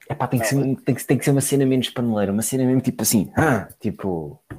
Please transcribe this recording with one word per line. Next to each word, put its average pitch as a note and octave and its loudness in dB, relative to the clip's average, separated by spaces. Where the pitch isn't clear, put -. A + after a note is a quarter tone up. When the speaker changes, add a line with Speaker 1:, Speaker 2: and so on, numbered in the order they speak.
Speaker 1:
Epá, C3+ -4
tem B2 0
que C3 0
Speaker 2:
Não, C#3 2
Speaker 1:
ser, C3+ 0
Speaker 2:
é? B2 -2
Speaker 1:
tem C3 0
que, - -8
tem C3 2
que - -8
ser D3 2
uma C3+ 4
cena C#3 2
menos C3 0
paneleira, G#2+ 0
uma G#2+ 0
cena C3 -2
mesmo B2+ 4
tipo - -2
assim, - 0
ah, B2+ 2
tipo, E2+ -6